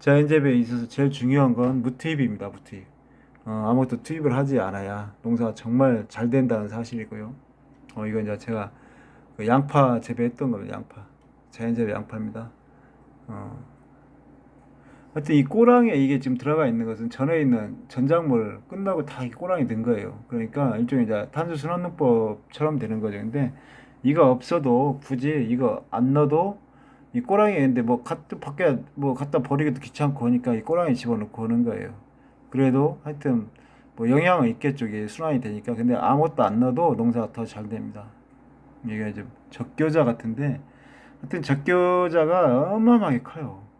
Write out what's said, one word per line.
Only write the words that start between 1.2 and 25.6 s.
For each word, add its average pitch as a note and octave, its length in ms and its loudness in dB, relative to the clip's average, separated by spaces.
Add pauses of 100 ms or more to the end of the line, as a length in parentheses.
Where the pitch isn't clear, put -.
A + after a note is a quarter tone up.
건 B2 280 0
무투입입니다. B2 680 -4
무투입. - 360 -18 (600)
어, A2 240 -6
아무것도 B2 340 0
투입을 D3+ 320 -2
하지 C3+ 240 0
않아야 G2+ 640 -6
농사가 A#2 320 -2
정말 A#2+ 540 2
잘 A#2 200 -4
된다는 A#2 400 0
사실이고요. A2 640 -10 (640)
어, G#2+ 120 -8
이건 G#2+ 160 -2
이제 G#2+ 140 -4
제가 G#2+ 360 -6 (640)
그 G#2 100 -6
양파 C3 540 4
재배했던 A#2+ 500 -4
겁니다. G#2 240 -8
양파. - 320 -18 (460)
자연재배 A2+ 400 -2
양파입니다. A2 580 -10 (800)
어. G2+ 500 -14 (1400)
하여튼 D3+ 200 -2
이 D3 80 6
꼬랑에 A#3 520 4
이게 C#3 260 2
지금 B2+ 160 -2
들어가 D3 300 0
있는 A2+ 200 -2
것은 A2+ 240 -6
전에 D#3 300 0
있는 A2+ 360 0 (120)
전작물 B2+ 800 0
끝나고 F#3+ 360 -4
다 C3 200 -10
이 A#2+ 60 -6
꼬랑에 F3 340 -2
넣은 A2+ 180 -4
거예요. G#2 460 -4
그러니까 A#2 480 -2
일종의 A#2+ 300 0
이제 G#2 260 -2
탄소순환농법처럼 D3+ 1500 -2
되는 A2 220 -4
거죠. G#2 180 -4
근데 A#2 340 -2 (500)
이거 C#3+ 280 6
없어도 C3 760 0
굳이 C3+ 440 -2
이거 A#2+ 420 0